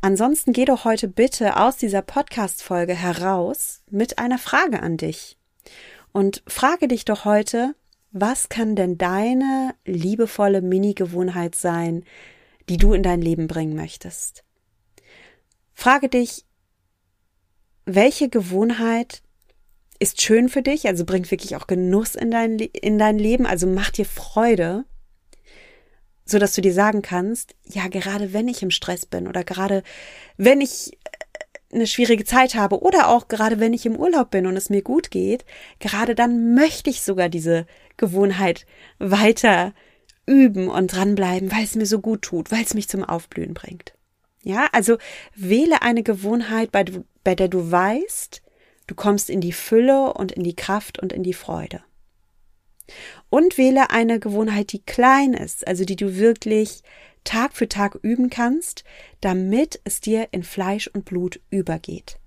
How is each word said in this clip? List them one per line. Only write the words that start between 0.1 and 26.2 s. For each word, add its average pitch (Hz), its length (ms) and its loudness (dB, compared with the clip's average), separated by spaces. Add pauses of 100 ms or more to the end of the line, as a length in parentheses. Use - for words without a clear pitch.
geh 247 140 2
doch 262 180 2
heute 220 240 0
bitte 220 480 0
aus 240 220 2
dieser 202 240 -2
Podcast-Folge 185 920 -4
heraus 180 960 -4
mit 208 300 -2
einer 247 180 -2
Frage 269 460 0
an 165 140 -4
dich. 156 400 -8 (760)
Und 196 340 0
frage 294 440 0
dich 240 160 -2
doch 214 180 -4
heute, 214 500 0 (380)
was 208 380 -2
kann 220 260 -2
denn 180 220 0
deine 254 760 0 (120)
liebevolle 196 760 0
Mini-Gewohnheit 180 960 -2
sein, 170 480 -4 (640)
die 175 80 -2
du 185 160 6
in 196 100 4
dein 180 200 2
Leben 165 260 0
bringen 156 300 -4
möchtest? - 680 -14 (1300)
Frage 269 360 2
dich, 247 340 -2 (1400)
welche 220 420 4
Gewohnheit 226 920 0 (800)
ist - 220 -2
schön 233 280 4
für 262 140 -2
dich, 285 220 0
also 175 200 0
bringt 180 260 -2
wirklich - 240 -6
auch - 100 -12
Genuss 185 500 0
in - 140 -2
dein 226 280 0
Le-, 220 80 -4
in - 340 0
dein 214 180 4
Leben, 233 280 2
also 180 220 0
macht 185 300 -2
dir 208 80 0
Freude, 214 800 0 (1400)